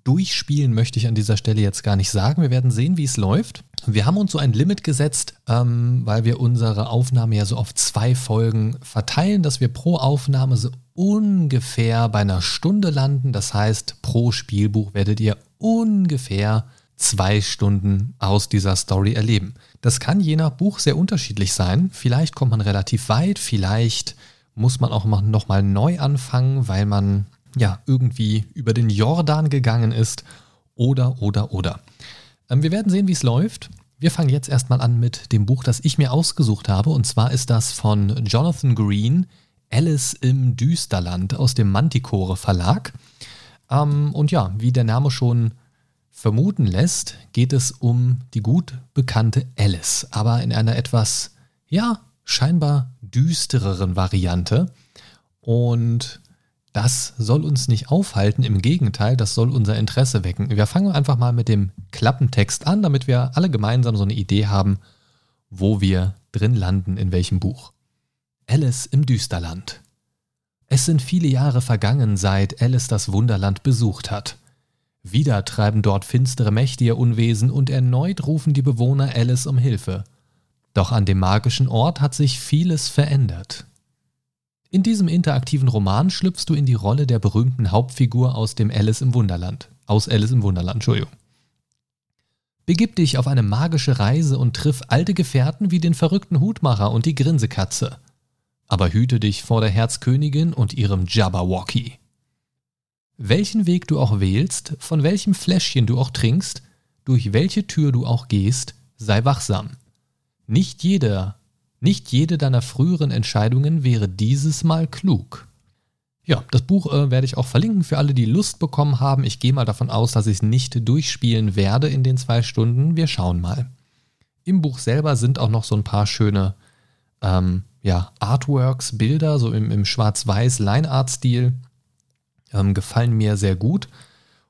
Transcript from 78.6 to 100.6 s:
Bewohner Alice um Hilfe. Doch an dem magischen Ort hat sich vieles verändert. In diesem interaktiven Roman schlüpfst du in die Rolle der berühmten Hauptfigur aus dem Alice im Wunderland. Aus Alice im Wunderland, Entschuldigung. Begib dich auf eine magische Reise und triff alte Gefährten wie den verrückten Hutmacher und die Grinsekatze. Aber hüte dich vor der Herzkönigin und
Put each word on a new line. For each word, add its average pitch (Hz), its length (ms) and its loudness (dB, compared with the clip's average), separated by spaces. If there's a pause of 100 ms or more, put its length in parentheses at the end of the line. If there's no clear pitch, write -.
Bewohner 131 540 0
Alice 123 320 0
um 139 100 0
Hilfe. 101 480 0 (720)
Doch 95 160 2
an 107 160 2
dem 95 140 2
magischen 107 480 0
Ort 135 340 0
hat 123 100 0
sich 139 280 0
vieles 160 480 0
verändert. 139 760 -2 (1040)
In 190 140 2
diesem 208 240 2
interaktiven 143 600 0
Roman 110 420 2
schlüpfst - 380 -4
du 165 60 2
in 147 120 2
die 127 80 4
Rolle 113 320 0
der 120 140 2
berühmten 110 500 0
Hauptfigur 123 640 0
aus 110 220 -4
dem 107 120 2
Alice 110 320 0
im 131 140 2
Wunderland. 92 540 -2 (180)
Aus 107 220 2
Alice 110 240 2
im 120 100 2
Wunderland, 92 320 -2
Entschuldigung. - 380 -2 (1500)
Begib 180 300 0
dich 143 200 2
auf 127 120 0
eine 127 160 2
magische 131 560 0
Reise 135 380 2
und 127 180 0
triff 143 320 -2
alte 170 260 2
Gefährten 160 560 0
wie 175 80 2
den 170 160 2
verrückten 170 460 0
Hutmacher 127 500 0
und 113 160 0
die 160 80 0
Grinsekatze. 127 840 -2 (680)
Aber 90 260 2
hüte 120 280 2
dich 104 240 -2
vor 113 160 0
der 110 100 0
Herzkönigin 139 840 0
und 110 220 -2